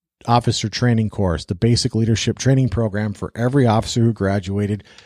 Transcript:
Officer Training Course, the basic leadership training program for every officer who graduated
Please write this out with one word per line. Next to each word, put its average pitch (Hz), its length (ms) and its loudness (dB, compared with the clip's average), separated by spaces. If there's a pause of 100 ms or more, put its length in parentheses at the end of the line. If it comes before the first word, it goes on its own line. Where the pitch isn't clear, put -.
(260)
Officer 117 440 0
Training 113 400 0
Course, 90 360 -2
the 98 100 -6
basic 117 380 0
leadership 110 460 0
training 131 300 2
program 107 440 -2
for - 220 -10
every 123 320 2
officer 113 340 0
who 117 120 4
graduated 98 720 -2 (200)